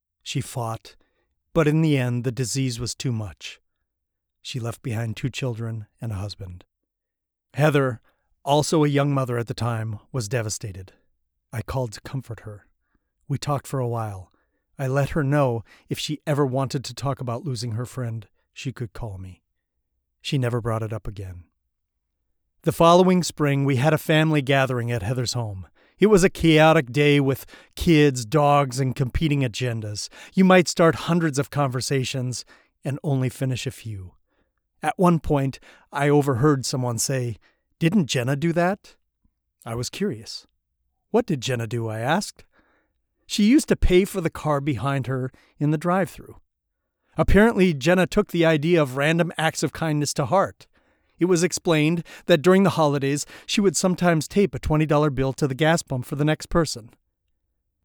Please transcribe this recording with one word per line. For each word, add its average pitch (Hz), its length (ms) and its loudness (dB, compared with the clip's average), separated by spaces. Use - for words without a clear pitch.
She - 160 -6
fought, 113 560 -10
but 160 140 2
in 156 140 4
the 151 160 4
end, 123 260 -2
the 127 80 -2
disease 123 480 -4
was 123 160 -8
too - 160 -4
much. 107 480 -8
She - 160 -10
left 113 220 -8
behind 113 340 -4
two 135 140 -6
children 113 560 -8
and 113 120 -8
a 104 40 -6
husband. 95 500 -12
Heather, 139 480 0
also 151 400 2
a 147 60 2
young 143 240 2
mother 127 240 -2
at 117 80 -4
the 120 80 -8
time, 113 460 -6
was 120 160 -6
devastated. 104 680 -6
I 110 80 -6
called 127 300 -6
to - 100 -16
comfort - 380 -10
her. 104 260 -18
We 139 100 -4
talked 143 300 -4
for 139 120 -6
a 123 80 -2
while. 110 440 -8
I 139 80 -4
let 135 220 0
her 160 140 -2
know 135 400 0
if - 100 -4
she - 260 -8
ever 147 180 0
wanted 131 420 -2
to 120 100 -14
talk 135 260 -6
about 123 240 -8
losing 123 280 -6
her 120 120 -6
friend, 113 420 -10
she - 200 -10
could 117 220 -10
call 101 260 -10
me. 92 240 -16
She - 180 -2
never 123 200 -2
brought 110 220 -4
it 110 100 -6
up 110 160 -10
again. 95 360 -12
The 160 80 0
following 180 500 6
spring, 139 420 -2
we 139 120 2
had 143 180 2
a 151 60 0
family 156 420 2
gathering 127 500 0
at 117 120 -4
Heather's 120 300 -4
home. 104 340 -8
It 185 80 6
was 202 160 6
a 190 80 4
chaotic 156 600 4
day 143 280 4
with 135 260 0
kids, 147 500 4
dogs, 143 540 2
and 131 160 -2
competing 139 460 0
agendas. 113 680 -6
You 190 120 6
might 185 220 8
start 165 280 4
hundreds 165 420 -2
of 139 140 -4
conversations 127 920 -4
and 139 200 -6
only 131 260 0
finish 131 380 -6
a 127 40 -4
few. 98 420 -14
At - 140 -4
one 175 220 4
point, 135 400 -2
I 143 180 0
overheard 143 560 2
someone 123 320 -4
say, 123 400 -4
"Didn't 170 300 2
Jenna 127 280 -2
do 160 180 -2
that?" 175 420 -2
I 113 120 -10
was 123 160 -6
curious. 127 560 -8
"What 240 160 0
did 147 120 -2
Jenna 117 280 -4
do?" 113 200 -6
I 110 120 -8
asked. 151 460 -4
"She - 160 0
used 240 240 4
to 240 80 2
pay 185 300 4
for 190 160 -6
the 160 100 -2
car 147 280 -2
behind 139 460 -4
her 127 260 -6
in 147 100 0
the 156 80 2
drive-thru." 175 640 -4
Apparently, 190 600 4
Jenna 170 320 2
took - 240 -2
the 170 140 2
idea 160 360 4
of 127 160 -2
random 165 400 0
acts 160 240 -2
of 156 100 -2
kindness 151 440 -4
to 147 100 -2
heart. 151 400 -2
It 160 60 2
was 175 180 2
explained 165 600 0
that 170 160 4
during 185 220 6
the 175 80 4
holidays, 143 560 0
she - 160 0
would 190 160 2
sometimes 175 500 2
tape 202 280 0
a 127 40 -10
twenty 156 280 0
dollar 147 240 2
bill 131 220 -2
to 151 140 -2
the 131 60 -6
gas 156 300 2
pump 123 240 -6
for - 80 -8
the 143 100 0
next 156 220 -2
person. 139 420 -2